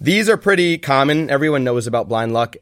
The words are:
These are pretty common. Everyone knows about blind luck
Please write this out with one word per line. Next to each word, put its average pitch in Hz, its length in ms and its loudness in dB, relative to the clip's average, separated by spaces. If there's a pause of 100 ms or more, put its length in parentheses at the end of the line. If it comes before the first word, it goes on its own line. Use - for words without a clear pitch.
These 202 300 2
are 220 80 2
pretty 175 400 0
common. 147 500 0
Everyone 143 340 0
knows 120 240 -2
about 117 220 -4
blind 113 240 -2
luck 117 300 -2